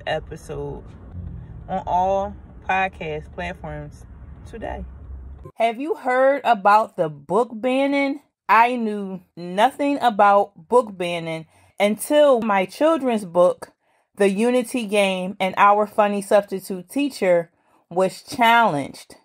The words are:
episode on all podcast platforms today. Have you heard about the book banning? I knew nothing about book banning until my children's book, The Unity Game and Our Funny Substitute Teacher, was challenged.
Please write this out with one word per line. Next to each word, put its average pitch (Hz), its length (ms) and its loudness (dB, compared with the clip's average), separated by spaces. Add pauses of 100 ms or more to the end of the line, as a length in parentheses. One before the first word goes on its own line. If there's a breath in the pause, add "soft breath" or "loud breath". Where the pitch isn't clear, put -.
episode 143 760 -8 (840 loud breath)
on 185 200 -4
all 196 480 -2 (320)
podcast 185 680 -4
platforms 165 720 -12 (420)
today. - 360 -12 (720)
Have 226 240 -2
you 330 160 -6
heard 262 480 2
about 208 520 4
the 165 120 -2
book 175 440 -2
banning? 277 680 -2 (280)
I 240 280 4
knew 208 460 -6 (140)
nothing 226 640 0
about 202 680 2
book 220 280 2
banning 165 500 -6 (340 soft breath)
until 247 600 4
my 196 220 0
children's 254 600 0
book, 175 480 2 (420)
The 196 160 2
Unity 240 560 -2
Game 190 540 -2
and 190 160 -2
Our 208 320 4
Funny 202 340 0
Substitute 196 680 -2
Teacher, 185 640 0 (420)
was 185 300 -2
challenged. 226 1000 0